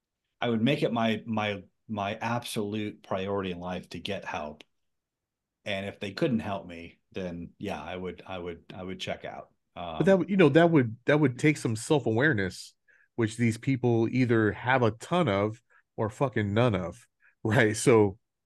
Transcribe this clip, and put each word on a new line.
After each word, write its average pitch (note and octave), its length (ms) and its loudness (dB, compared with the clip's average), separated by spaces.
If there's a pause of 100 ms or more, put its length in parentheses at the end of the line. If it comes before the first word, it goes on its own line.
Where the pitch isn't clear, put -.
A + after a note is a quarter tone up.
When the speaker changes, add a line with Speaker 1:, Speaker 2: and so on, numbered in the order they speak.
(400)
Speaker 1:
I A#2+ 100 0
would A2+ 120 0
make D3+ 220 2
it A2+ 100 0
my, A2+ 320 0
my, G#2 380 -4 (260)
my G2+ 320 -4
absolute A2 800 -6
priority G2 500 -4
in F2 80 -10
life F2+ 300 -8
to F2 100 -12
get F#2+ 260 -8
help. D2+ 380 -10 (1000)
And G2 240 -6
if G2 120 -12
they G2+ 120 -8
couldn't B2 300 -2
help G2 260 -8
me, E2+ 320 -16 (140)
then F2 440 -10
yeah, G2+ 240 -8
I E2+ 140 -10
would, F#2 320 -10
I F#2+ 100 -10
would, F2 220 -10 (180)
I F#2 60 -12
would F#2 160 -10
check - 260 -8
out. - 240 -14 (260)
Speaker 2:
But E2+ 300 -6
that F#3+ 80 6
Speaker 1:
Um, F#3+ 60 6
Speaker 2:
would, E3 100 -4
you G3+ 80 0
know, E3+ 120 8
that E3 200 6
would, B2 260 4 (100)
that D3 140 4
would C3+ 200 0
take D3+ 180 4
some A#2 180 -2
self-awareness, A2+ 1000 0 (420)
which A2 220 0
these A#2 200 2
people A#2+ 520 2
either A2+ 420 2
have B2 320 2
a A2 80 4
ton E3 380 -2
of G#2 300 0 (380)
or A2 120 -2
fucking A2 440 -2
none A2+ 220 4
of, F2 320 -8 (180)
<laughs> - 180 -14
right? A2 320 4
So, G#2+ 440 4 (260)